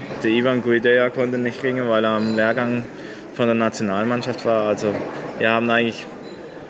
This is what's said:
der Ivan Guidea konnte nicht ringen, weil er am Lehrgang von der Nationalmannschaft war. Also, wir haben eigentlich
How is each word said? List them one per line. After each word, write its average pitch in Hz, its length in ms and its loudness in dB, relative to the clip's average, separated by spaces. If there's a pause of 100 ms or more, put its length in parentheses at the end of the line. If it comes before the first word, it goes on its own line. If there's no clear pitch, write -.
(240)
der 113 80 2
Ivan 123 300 2
Guidea 120 480 4
konnte 123 280 -2
nicht 120 240 -4
ringen, 127 280 -2
weil 110 160 4
er 110 60 2
am 110 260 0
Lehrgang 120 480 2 (480)
von 120 140 0
der 117 80 4
Nationalmannschaft 113 880 -2
war. 110 220 2
Also, 104 260 0 (460)
wir 113 100 4
haben 117 200 4
eigentlich 117 360 0 (640)